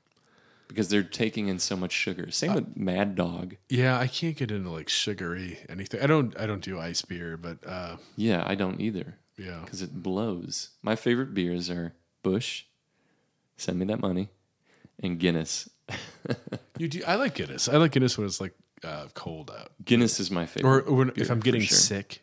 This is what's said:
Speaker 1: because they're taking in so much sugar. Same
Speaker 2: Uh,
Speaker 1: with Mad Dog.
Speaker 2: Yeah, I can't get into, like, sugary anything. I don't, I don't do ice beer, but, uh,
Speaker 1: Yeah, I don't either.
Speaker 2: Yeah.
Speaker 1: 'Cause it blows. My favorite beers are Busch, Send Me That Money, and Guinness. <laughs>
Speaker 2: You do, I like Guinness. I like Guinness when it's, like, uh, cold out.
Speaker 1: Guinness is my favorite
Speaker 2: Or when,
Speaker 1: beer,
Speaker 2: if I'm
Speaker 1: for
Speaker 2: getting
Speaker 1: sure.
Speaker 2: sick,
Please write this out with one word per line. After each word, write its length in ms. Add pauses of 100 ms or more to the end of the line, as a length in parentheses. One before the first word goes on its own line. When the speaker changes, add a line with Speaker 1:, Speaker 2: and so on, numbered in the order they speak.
(680)
Speaker 1:
because 220
they're 140
taking 440
in 120
so 180
much 160
sugar. 360
Same 220
Speaker 2:
Uh, 40
Speaker 1:
with 200
Mad 400
Dog. 400 (140)
Speaker 2:
Yeah, 280
I 100
can't 280
get 160
into, 180
like, 200
sugary 680 (100)
anything. 320
I 60
don't, 300
I 80
don't 160
do 160
ice 240
beer, 360
but, 280
uh, 320 (200)
Speaker 1:
Yeah, 280
I 100
don't 260
either. 340 (220)
Speaker 2:
Yeah. 280
Speaker 1:
'Cause 160
it 220
blows. 680 (100)
My 160
favorite 360
beers 360
are 240 (300)
Busch, 400 (920)
Send 240
Me 60
That 160
Money, 280 (720)
and 180
Guinness. 500 (180)
<laughs> 120 (800)
Speaker 2:
You 100
do, 200
I 80
like 180
Guinness. 340
I 100
like 160
Guinness 260
when 80
it's, 120
like, 140 (300)
uh, 320
cold 420
out. 140 (120)
Speaker 1:
Guinness 360
is 100
my 160
favorite 420
Speaker 2:
Or 60
when, 140
Speaker 1:
beer, 160
Speaker 2:
if 80
I'm 80
Speaker 1:
for 60
Speaker 2:
getting 160
Speaker 1:
sure. 160
Speaker 2:
sick, 460